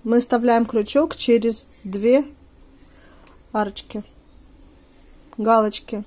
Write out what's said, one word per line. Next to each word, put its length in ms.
Мы 160
вставляем 460
крючок 500
через 500
две 420
арочки, 520
галочки. 680